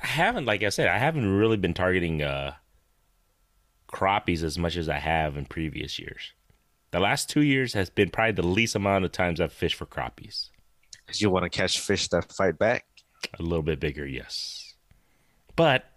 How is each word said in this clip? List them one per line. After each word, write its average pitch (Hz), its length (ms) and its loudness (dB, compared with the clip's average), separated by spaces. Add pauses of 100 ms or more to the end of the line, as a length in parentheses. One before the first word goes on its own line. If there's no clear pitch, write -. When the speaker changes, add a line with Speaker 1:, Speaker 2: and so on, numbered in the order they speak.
Speaker 1:
haven't, 175 460 0
like 104 160 2
I 104 80 2
said, 127 180 2
I 87 80 2
haven't 131 400 2
really 110 220 6
been 90 160 0
targeting, 87 480 2
uh, 69 320 -4 (1400)
crappies 95 500 0
as 78 160 -4
much 85 180 -2
as 82 120 -2
I 73 100 -2
have 78 380 0
in 71 80 -6
previous 76 540 -8
years. - 340 -14 (580)
The 87 100 0
last 104 280 0
two 151 140 2
years 135 320 2
has 98 160 0
been 101 180 4
probably 113 240 0
the 87 140 0
least 104 280 2
amount 98 300 2
of 87 80 -4
times 87 280 0
I've 82 120 0
fished - 240 -2
for - 100 -12
crappies. - 640 -10 (580)
Speaker 2:
'Cause - 140 -8
you 104 80 2
wanna 90 220 0
catch - 280 -2
fish - 300 -2
that - 240 0
fight 90 260 0
back? 113 280 0 (520)
Speaker 1:
A - 40 -8
little 82 200 -2
bit 76 180 -2
bigger, 71 260 -6
yes. - 680 -12 (800)
But 151 420 2